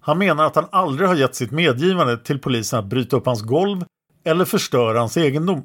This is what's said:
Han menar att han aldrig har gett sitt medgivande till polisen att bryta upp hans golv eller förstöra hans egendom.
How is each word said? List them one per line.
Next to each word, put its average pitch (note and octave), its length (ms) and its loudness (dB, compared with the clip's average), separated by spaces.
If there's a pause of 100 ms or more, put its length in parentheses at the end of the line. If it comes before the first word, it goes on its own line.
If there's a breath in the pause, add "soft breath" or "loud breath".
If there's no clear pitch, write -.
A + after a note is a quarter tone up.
Han D3+ 160 0
menar D#3+ 280 2
att D3+ 100 0
han D#3+ 160 0
aldrig F3+ 360 0
har F3+ 80 2
gett C3+ 200 0
sitt A#2+ 160 -6
medgivande D3+ 680 2
till C#3 220 -4
polisen A#2 400 -2
att F#2+ 60 -6
bryta B2 320 -2
upp G#2 80 -2
hans A#2+ 160 -2
golv F3 440 -2 (400)
eller E3+ 200 2
förstöra A#2+ 540 0
hans A#2 180 0
egendom. D#3 480 0